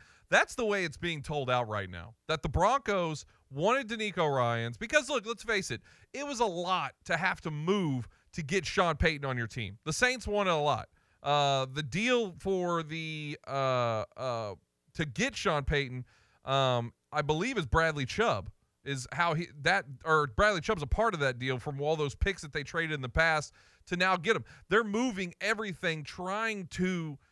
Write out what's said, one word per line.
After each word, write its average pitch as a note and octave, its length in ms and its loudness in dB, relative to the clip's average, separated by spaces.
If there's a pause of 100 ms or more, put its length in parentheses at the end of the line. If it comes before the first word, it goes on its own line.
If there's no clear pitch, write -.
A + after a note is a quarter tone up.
(300)
that's - 260 4
the A#3+ 100 0
way G3+ 180 2
it's D#3+ 140 -6
being E3 260 -4
told C#3+ 260 -4
out B2 200 2
right G2+ 200 -4
now, F2+ 260 -12 (120)
that D#3 160 -2
the E3+ 60 0
Broncos F3+ 760 2 (240)
wanted G#3+ 380 2
D'Amico G#3 400 0
Ryans A#2 500 0
because, A#3+ 320 0
look, B3 160 0
let's A3+ 180 -8
face G#3+ 280 -2
it, A#2 100 -6 (320)
it C#4 140 -6
was B3 140 -2
a A#3+ 40 4
lot F3 480 -2 (120)
to F3 120 0
have F#3 240 0
to E3+ 100 -6
move D3+ 560 0 (260)
to F3 100 -6
get D#3 220 -2
Sean E3+ 320 2
Payton D3+ 280 0
on C3 120 -2
your A#2 100 -2
team. G#2+ 380 -8
The D#3 80 -4
Saints B3 340 2
wanted G3+ 240 2
a D#3+ 60 4
lot. D3 320 0 (340)
Uh, C#3 480 2
the D3 100 -6
deal G3+ 580 0
for F3 440 0
the, D#3 540 -8 (100)
uh, B2+ 560 2 (140)
uh, A2+ 380 -6 (380)
to E3 120 -2
get G3 300 -2
Sean D3+ 280 0
Payton, C3 420 -2 (380)
um, B2+ 500 2 (200)
I D3+ 80 0
believe E3 360 0
is E3+ 80 -2
Bradley D#3 400 2
Chubb, B2+ 440 0 (340)
is C3+ 300 -6
how E3+ 220 2
he, E3+ 120 -2 (140)
that, E3+ 240 2 (180)
or D#3 240 4
Bradley F#3+ 340 4
Chubb's F3 220 0
a C3+ 40 -6
part G#3+ 260 2
of D#3+ 80 -2
that B2+ 180 0
deal C3 180 -2
from C#3 240 -6
all D#3 140 2
those D3 180 -2
picks - 280 -2
that D3 120 -12
they D3+ 100 -4
traded D#3+ 300 -2
in C#3+ 80 -4
the B2+ 80 -6
past D#3+ 440 2 (340)
to F#3 80 -4
now F#3 220 4
get F#3+ 180 2
him. C3 80 -2 (260)
They're G#3+ 140 4
moving G3+ 580 -2
everything, F#3 640 -2
trying G3 640 -4
to E3+ 500 -2 (140)